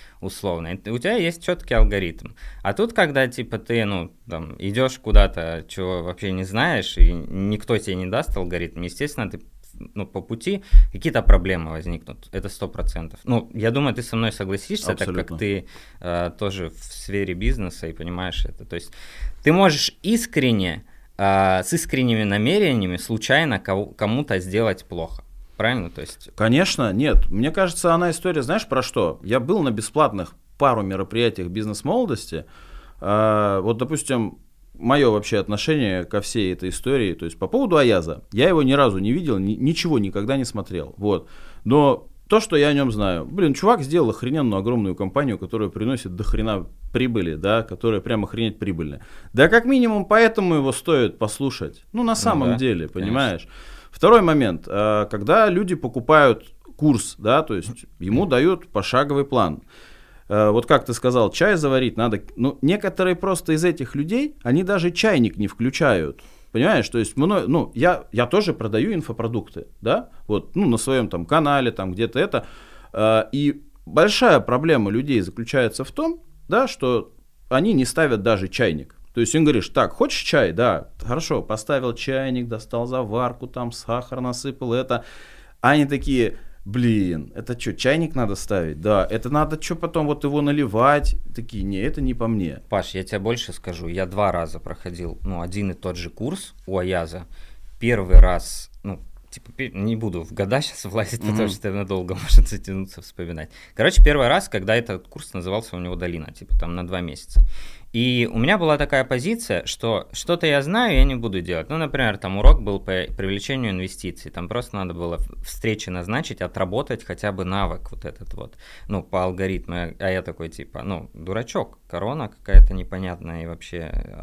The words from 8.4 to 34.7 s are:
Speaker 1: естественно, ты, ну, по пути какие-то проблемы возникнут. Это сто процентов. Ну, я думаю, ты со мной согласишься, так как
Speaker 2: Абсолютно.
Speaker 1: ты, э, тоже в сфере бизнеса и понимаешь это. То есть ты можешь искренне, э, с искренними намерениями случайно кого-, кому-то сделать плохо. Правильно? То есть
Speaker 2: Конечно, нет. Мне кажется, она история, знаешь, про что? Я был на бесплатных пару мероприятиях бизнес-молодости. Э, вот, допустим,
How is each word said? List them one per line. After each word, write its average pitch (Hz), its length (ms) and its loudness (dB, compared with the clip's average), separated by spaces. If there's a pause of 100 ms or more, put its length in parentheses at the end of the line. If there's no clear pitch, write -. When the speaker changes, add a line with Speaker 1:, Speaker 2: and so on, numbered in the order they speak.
Speaker 1:
естественно, 107 480 -6
ты, - 100 -14 (560)
ну, 101 100 -6
по 95 160 -10
пути 185 420 -6 (280)
какие-то 110 320 -2
проблемы 87 480 4
возникнут. 80 640 -10
Это 98 160 -6
сто - 180 -8
процентов. - 560 -6
Ну, 120 300 -2
я 113 180 0
думаю, 135 240 0
ты 123 80 -8
со 117 120 -8
мной 113 160 0
согласишься, 101 560 -6
так 101 120 -4
как 95 100 -2
Speaker 2:
Абсолютно. 90 280 -6
Speaker 1:
ты, 101 280 -2 (360)
э, 87 360 -4
тоже 95 320 -6
в - 140 -20
сфере 95 500 -6
бизнеса 90 540 -2
и 80 60 -10
понимаешь 87 520 -4
это. - 200 -10
То - 100 -10
есть - 160 -10 (520)
ты 147 80 4
можешь 170 420 4 (100)
искренне, 127 800 0 (340)
э, 98 460 4
с - 100 -4
искренними 120 500 0
намерениями 107 760 2
случайно 127 600 0
кого-, 98 280 -2
кому-то 110 520 -2
сделать 95 460 -2
плохо. - 380 -8 (340)
Правильно? 107 320 -2
То - 120 -14
есть - 340 -16
Speaker 2:
Конечно, 117 580 2
нет. 131 380 6
Мне 113 200 0
кажется, 175 440 2
она 175 160 2
история, 160 320 -2
знаешь, 160 240 -2
про 127 160 0
что? 90 400 -2
Я 113 160 0
был 160 240 0
на 135 80 0
бесплатных 107 640 -2 (240)
пару 123 240 2
мероприятиях 98 640 -2
бизнес-молодости. 107 960 -4 (540)
Э, 104 640 2
вот, 110 140 0
допустим, 127 600 -4 (360)